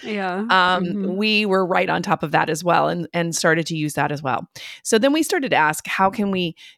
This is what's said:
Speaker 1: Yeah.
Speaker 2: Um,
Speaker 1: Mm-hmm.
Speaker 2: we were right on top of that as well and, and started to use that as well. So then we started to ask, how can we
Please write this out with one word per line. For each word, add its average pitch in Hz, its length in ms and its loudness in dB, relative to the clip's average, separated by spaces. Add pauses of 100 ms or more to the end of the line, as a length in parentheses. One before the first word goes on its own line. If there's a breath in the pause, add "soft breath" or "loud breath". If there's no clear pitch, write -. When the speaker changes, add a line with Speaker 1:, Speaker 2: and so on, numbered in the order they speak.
Speaker 1:
Yeah. 196 360 -4
Speaker 2:
Um, 214 100 -4
Speaker 1:
Mm-hmm. 185 680 2
Speaker 2:
we 214 280 2
were 190 220 2
right 180 240 0
on 175 120 -2
top 170 200 -2
of 156 80 -4
that 160 180 2
as 160 160 -4
well 165 240 2
and, 175 240 -4
and 170 240 -2
started 160 300 2
to 160 100 -6
use 151 160 -2
that 143 180 -2
as 147 120 -6
well. 127 260 -4 (340 loud breath)
So - 160 0
then 269 140 4
we 311 100 2
started 294 280 -2
to 143 60 2
ask, 151 300 2
how 190 220 2
can 202 220 -2
we 180 260 -2 (220 loud breath)